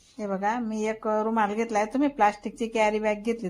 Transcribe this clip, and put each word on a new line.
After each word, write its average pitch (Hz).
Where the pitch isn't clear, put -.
हे 214
बघा, 196
मी 220
एक 220
रुमाल 220
घेतलाय. 220
तुम्ही 269
प्लास्टिकची 220
कॅरी 214
बॅग 214
घेतली 226